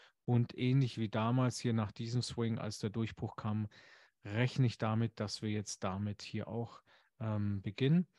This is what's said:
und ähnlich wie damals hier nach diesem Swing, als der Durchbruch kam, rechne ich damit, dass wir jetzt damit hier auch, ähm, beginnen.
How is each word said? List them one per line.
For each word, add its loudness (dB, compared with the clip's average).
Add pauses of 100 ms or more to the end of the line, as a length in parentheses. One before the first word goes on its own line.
(240)
und 2
ähnlich 2
wie 0
damals 2
hier 0
nach 2
diesem -2
Swing, -2
als -6
der -2
Durchbruch -4
kam, 0 (580)
rechne 2
ich -2
damit, 0
dass -4
wir -2
jetzt -4
damit -4
hier -8
auch, -8 (360)
ähm, -2
beginnen. 2 (120)